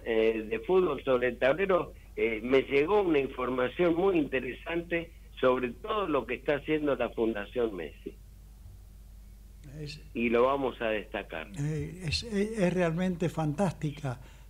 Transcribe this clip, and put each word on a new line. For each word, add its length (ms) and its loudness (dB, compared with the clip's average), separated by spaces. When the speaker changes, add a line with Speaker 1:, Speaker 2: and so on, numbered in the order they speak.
Speaker 1:
eh, 440 4
de 100 -2
Fútbol 440 2
sobre 260 2
el 100 -6
Tablero, 540 2
eh, 280 0
me 200 4
llegó 380 2
una 180 4
información 760 0
muy 220 4
interesante 960 -4
sobre 300 2
todo 360 -4
lo 180 0
que 100 -4
está 220 0
haciendo 380 0
la 140 0
Fundación 680 -2
Messi. 380 -10
Speaker 2:
Es 220 -12
Speaker 1:
Y 160 2
lo 140 6
vamos 380 2
a 60 -2
destacar. 600 -4
Speaker 2:
eh, 460 -6
es, 180 -2
es, 360 -2
es 140 4
realmente 560 0
fantástica 880 -2